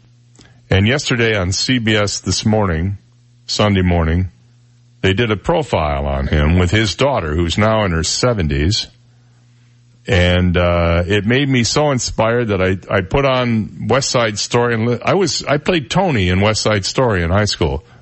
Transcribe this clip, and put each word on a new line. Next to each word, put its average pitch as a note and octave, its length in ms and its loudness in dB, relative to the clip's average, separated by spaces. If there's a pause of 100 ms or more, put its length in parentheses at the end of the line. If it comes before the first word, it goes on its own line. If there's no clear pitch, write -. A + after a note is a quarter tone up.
(680)
And G2 180 2
yesterday A#2 500 0
on F#2 160 -2
C B2+ 260 0
B A2 180 0
S G#2 240 -2
This - 240 -4
Morning, G2 540 0 (480)
Sunday G#2 340 2
morning, F2 480 0 (720)
they F#3+ 140 2
did A#2+ 160 0
a G#2 80 0
profile D#2+ 680 -2
on C#2 200 -2
him D#2 320 2
with F2+ 120 2
his G#2+ 260 0
daughter, A2 380 0
who's E2+ 220 0
now G#2+ 300 2
in F2 60 -2
her D#2+ 120 -2
seventies. F2 840 0 (1200)
And, F2+ 520 2
uh, F2 480 2
it G2+ 180 0
made C3+ 240 2
me B2 160 2
so D3 260 0
inspired A#2 580 -2
that G2 120 0
I, F#2 160 0 (180)
I G2+ 60 2
put C3 240 -2
on A#2+ 640 -2
West C3 220 0
Side A2+ 280 0
Story. A#2+ 360 0
And A2+ 120 -2
li-, A#2+ 160 -2
I C3+ 120 0
was, F#3 300 -2
I C#3+ 120 0
played D#3+ 340 -2
Tony D3 380 0
in F#2 140 2
West G#2+ 180 2
Side G#2+ 240 0
Story A2 380 0
in E2 80 -2
high G2+ 160 2
school. D2 380 -4 (180)